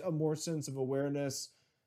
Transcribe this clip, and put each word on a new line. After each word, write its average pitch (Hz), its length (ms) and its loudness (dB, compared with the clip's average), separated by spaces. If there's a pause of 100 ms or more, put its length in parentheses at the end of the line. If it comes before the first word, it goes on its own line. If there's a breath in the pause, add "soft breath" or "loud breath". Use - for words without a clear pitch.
a 156 80 0
more 156 240 2
sense 156 320 -2
of 135 100 -4
awareness 139 720 0 (380)